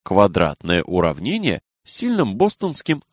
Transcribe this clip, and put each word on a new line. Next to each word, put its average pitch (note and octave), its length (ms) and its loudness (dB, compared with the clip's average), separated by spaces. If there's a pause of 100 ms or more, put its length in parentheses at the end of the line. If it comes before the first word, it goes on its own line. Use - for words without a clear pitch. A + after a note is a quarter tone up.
«квадратное F2 800 2
уравнение» F2+ 800 -2 (220)
с - 120 -14
сильным F#3+ 400 -2
бостонским D#3+ 640 -2 (100)